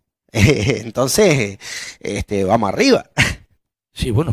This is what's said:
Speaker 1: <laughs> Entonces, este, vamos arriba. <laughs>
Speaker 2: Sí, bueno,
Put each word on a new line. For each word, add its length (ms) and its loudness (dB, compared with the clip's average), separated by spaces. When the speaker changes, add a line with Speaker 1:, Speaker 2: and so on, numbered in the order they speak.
Speaker 1:
<laughs> 200 -20
Entonces, 1300 2
este, 460 -4
vamos 240 2
arriba. 460 0
<laughs> 220 -2
Speaker 2:
Sí, 120 -4
bueno, 220 -2